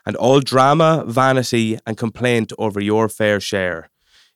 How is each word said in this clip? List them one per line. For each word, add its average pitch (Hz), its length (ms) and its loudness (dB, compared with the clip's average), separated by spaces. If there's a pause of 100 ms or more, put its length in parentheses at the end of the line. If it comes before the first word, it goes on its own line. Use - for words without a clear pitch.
and 107 120 -6
all 131 220 4
drama, 143 680 2
vanity, 120 800 0
and 113 120 -8
complaint 117 600 -2
over 101 240 -4
your 107 280 0
fair 104 300 0
share. 90 500 -6 (460)